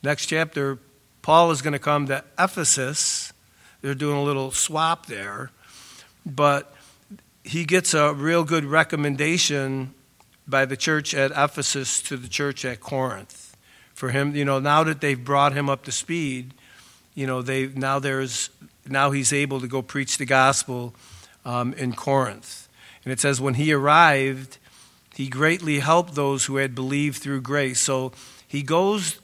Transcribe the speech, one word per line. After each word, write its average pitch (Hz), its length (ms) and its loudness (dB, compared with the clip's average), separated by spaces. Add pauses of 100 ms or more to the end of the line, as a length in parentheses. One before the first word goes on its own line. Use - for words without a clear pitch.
Next 143 220 -2
chapter, 147 520 -2 (440)
Paul 165 280 8
is 139 120 -2
gonna 147 180 -2
come 147 260 0
to 135 160 -4 (160)
Ephesus. 151 920 -2 (480)
They're 139 140 -4
doing 143 240 -2
a 143 40 0
little 135 300 -2
swap 160 540 -2
there. 104 440 -10 (760)
But 143 500 0 (680)
he 165 220 -4
gets 175 300 2
a 147 180 4
real 160 320 2
good 151 220 0
recommendation 143 1300 0 (520)
by 135 200 2
the 131 100 -6
church 156 380 -2
at 139 160 2
Ephesus 143 720 -2
to 139 160 -8
the 123 100 -14
church 143 380 -4
at 120 140 -8
Corinth. 127 760 -8 (380)
For 127 160 -6
him, 139 260 0
you 147 80 0
know, 139 140 2
now 147 260 4
that 151 160 -2
they've 139 220 -2
brought 139 320 4
him 143 160 0
up 135 140 -2
to 127 80 -10
speed, 131 600 -6 (640)
you 139 120 -4
know, 131 140 -2
they, 135 280 -2
now 135 300 -2
there's, 135 520 -4 (360)
now 139 260 2
he's 139 200 0
able 135 300 0
to 127 40 -8
go 131 140 -4
preach 131 380 -4
the 139 80 -4
gospel, 131 680 2 (520)
um, 123 260 -2
in 127 220 -4
Corinth. - 720 -2 (340)
And 127 120 -8
it 123 40 -10
says, 139 220 2
"When 135 140 0
he 151 180 2
arrived, 139 840 4 (580)
he 135 120 -6
greatly 151 500 0
helped 165 360 2
those 139 300 0
who 135 120 -4
had 135 180 -2
believed 139 480 -2
through 139 180 -4
grace." 131 400 -2
So 131 320 -2 (340)
he 143 160 -4
goes 175 600 0